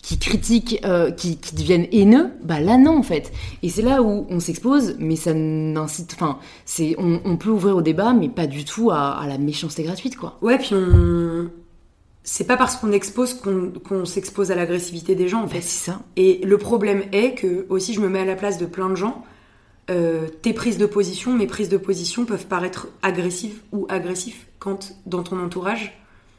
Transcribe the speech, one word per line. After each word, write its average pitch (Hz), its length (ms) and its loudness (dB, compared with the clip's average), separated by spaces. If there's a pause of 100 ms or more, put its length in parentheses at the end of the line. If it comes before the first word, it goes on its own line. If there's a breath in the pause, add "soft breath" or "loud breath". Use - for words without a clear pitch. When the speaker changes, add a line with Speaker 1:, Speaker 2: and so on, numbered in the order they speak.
Speaker 1:
qui - 180 -4
critiquent, 226 680 0
euh, 175 260 4
qui, 170 260 -4
qui - 180 -14
deviennent 170 360 2
haineux, 233 380 8 (140)
bah 160 160 -2
là, 196 180 4
non, 302 220 8
en 233 40 4
fait. 156 280 -2 (320 loud breath)
Et 175 60 0
c'est 190 120 -2
là 254 220 4
où 208 260 0
on 180 100 -2
s'expose, 214 600 0
mais 160 160 0
ça 160 180 0
n'incite, 156 800 -4
enfin, 156 240 -4 (260 loud breath)
c'est, 160 360 -2
on, 175 260 2
on 175 120 0
peut 208 120 -4
ouvrir 202 260 2
au 175 60 2
débat, 170 320 2
mais 180 160 4
pas 170 160 -2
du 143 200 -6
tout 226 260 0
à, 143 280 0
à 147 80 -6
la 139 120 -6
méchanceté 151 440 -4
gratuite, 190 320 -6
quoi. - 260 -14
Speaker 2:
Ouais, 240 180 4
puis 262 160 -2
on, 170 760 4 (760)
c'est - 220 -6
pas 247 120 2
parce 247 180 0
qu'on 214 160 -2
expose 240 420 0
qu'on, 185 380 -4
qu'on 190 340 -6
s'expose 185 460 -4
à 185 40 0
l'agressivité 175 600 -2
des 180 120 2
gens, 208 140 0
en 214 40 -2
Speaker 1:
Bah, - 100 -6
Speaker 2:
fait. 175 60 -6
Speaker 1:
c'est - 300 -4
ça. 190 100 -10 (160)
Speaker 2:
Et 185 260 6
le 196 160 6
problème 202 520 0
est 226 220 2
que, 185 360 -2
aussi, 190 260 -2
je 196 60 -2
me 202 80 2
mets 190 100 0
à 190 60 -2
la 185 100 -2
place 190 240 -4
de 175 80 -4
plein 185 220 -4
de 190 60 -2
gens, 208 280 -4 (680 loud breath)
euh, 165 380 0 (160)
tes 226 100 2
prises 220 240 -2
de 202 80 2
position, 202 480 0
mes 220 140 2
prises 214 220 -4
de 196 80 2
position 190 480 -4
peuvent 196 220 -4
paraître 185 420 -6 (120)
agressives 185 600 -4 (100)
ou 202 180 -6
agressifs 180 560 -8 (140)
quand, 196 360 -8 (120)
dans 175 160 -4
ton 185 200 -6
entourage, 190 560 -6 (400 soft breath)